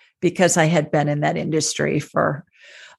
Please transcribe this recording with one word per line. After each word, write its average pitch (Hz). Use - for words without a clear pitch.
because 175
I 165
had 156
been 147
in 147
that 151
industry 151
for -